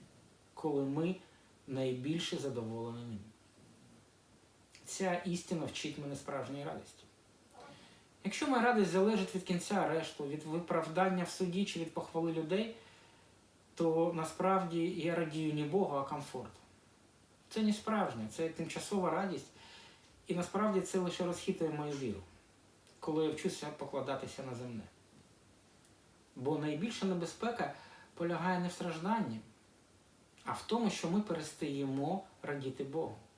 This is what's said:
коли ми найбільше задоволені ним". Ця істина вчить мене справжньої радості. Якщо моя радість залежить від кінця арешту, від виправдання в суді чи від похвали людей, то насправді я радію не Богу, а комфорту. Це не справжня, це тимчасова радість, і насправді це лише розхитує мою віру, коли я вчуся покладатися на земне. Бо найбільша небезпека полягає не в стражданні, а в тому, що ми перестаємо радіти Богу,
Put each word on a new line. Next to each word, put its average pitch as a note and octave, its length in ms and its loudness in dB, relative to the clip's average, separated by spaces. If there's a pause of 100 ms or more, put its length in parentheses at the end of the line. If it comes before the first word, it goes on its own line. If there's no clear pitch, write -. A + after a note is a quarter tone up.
(540)
коли C#3+ 300 2
ми D#3+ 320 2 (500)
найбільше C3 720 0
задоволені A#2 680 -4
ним". A2+ 140 -8 (1700)
Ця F#3 300 0
істина F3 520 -2
вчить D3 320 -6
мене C#3+ 180 -6
справжньої C#3 480 -6
радості. - 400 -10 (1200)
Якщо G#3 220 0
моя B3+ 160 4
радість A3 280 6
залежить F#3+ 440 4
від F#3 80 0
кінця F3+ 320 0
арешту, D#3+ 540 0
від D3+ 160 -4
виправдання E3+ 800 2
в E3+ 60 -4
суді F#3 340 0
чи E3+ 160 -2
від E3 140 -4
похвали E3 380 0
людей, E3+ 440 0 (1000)
то E3 400 4
насправді E3+ 760 2
я E3+ 260 0
радію D#3 400 0
не D3+ 100 0
Богу, D3+ 320 2
а C#3 80 0
комфорту. C#3 460 -6 (960)
Це A3 140 0
не G#3 100 6
справжня, E3+ 640 0
це E3 120 0
тимчасова E3 640 0
радість, E3+ 360 0 (800)
і - 80 0
насправді F#3+ 460 2
це F#3 180 0
лише F3+ 260 0
розхитує F3 460 0
мою D3 220 -2
віру, B2 280 -4 (800)
коли D#3 240 2
я D#3 60 4
вчуся - 360 -2
покладатися C3+ 760 -4
на C3 120 -6
земне. A#2 280 -6 (1500)
Бо C#3+ 220 0
найбільша D3+ 480 -2
небезпека F#3 680 -2 (400)
полягає F3 440 2
не F3+ 100 2
в F3 40 -2
стражданні, E3 680 0 (1040)
а - 80 -4
в - 140 -6
тому, A3 240 4
що E3 200 -2
ми G3+ 100 4
перестаємо D3 1040 -2 (180)
радіти C#3 420 -4
Богу, A#2+ 320 -2 (220)